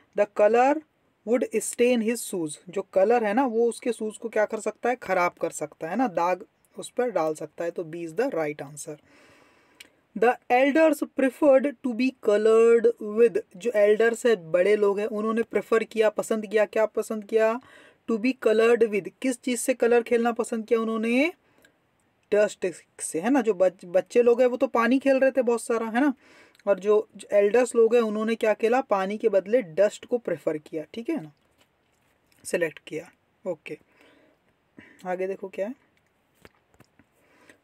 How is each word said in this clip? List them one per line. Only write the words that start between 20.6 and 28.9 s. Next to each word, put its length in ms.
किया 140
उन्होंने? 520
डस्ट 340
से, 200
है 100
ना। 100
जो 140
बच-, 300
बच्चे 380
लोग 180
हैं 80
वो 80
तो 100
पानी 320
खेल 180
रहे 140
थे 120
बहुत 200
सारा, 240
है 140
ना, 140
और 120
जो, 380
जो 160
एल्डर्स 420
लोग 200
हैं 80
उन्होंने 320
क्या 200
खेला? 260
पानी 380